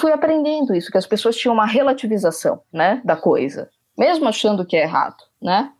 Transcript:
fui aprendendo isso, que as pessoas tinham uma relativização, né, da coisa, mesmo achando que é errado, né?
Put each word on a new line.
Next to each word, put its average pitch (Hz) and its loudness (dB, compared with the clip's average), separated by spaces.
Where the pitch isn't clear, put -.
fui 311 2
aprendendo 302 0
isso, 170 -4
que 196 2
as 185 -4
pessoas 226 0
tinham 240 0
uma 214 2
relativização, 220 0
né, 185 0
da 160 0
coisa, 139 -2
mesmo 311 2
achando 208 0
que 180 -2
é 160 4
errado, - -2
né? 202 0